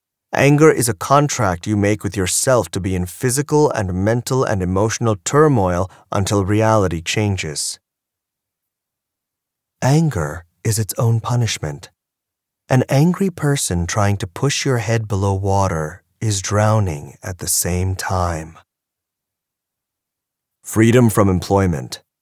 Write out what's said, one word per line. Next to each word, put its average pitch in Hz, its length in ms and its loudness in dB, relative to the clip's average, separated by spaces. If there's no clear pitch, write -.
Anger 147 380 6
is 117 180 0
a 107 60 -2
contract 123 720 0
you 107 100 0
make 104 280 0
with 101 120 -6
yourself 101 520 0
to - 100 -8
be 92 160 -2
in 90 120 -2
physical 143 640 0
and 92 340 -2
mental 123 400 0
and 95 180 -2
emotional 104 640 0
turmoil 98 640 2
until 101 320 0
reality 104 560 2
changes. 90 800 -4
Anger 127 640 0
is 113 160 -2
its 110 200 -6
own 117 200 2
punishment. 110 720 -4
An 131 200 2
angry 175 420 2
person 139 560 -2
trying 101 320 0
to 98 100 -6
push - 360 -4
your 131 140 0
head 110 300 -2
below 98 260 0
water 95 720 -2
is 101 220 -2
drowning 101 800 0
at 95 160 -12
the 90 80 -8
same 92 500 -2
time. 82 640 -4
Freedom 117 460 4
from 104 200 4
employment. 90 720 0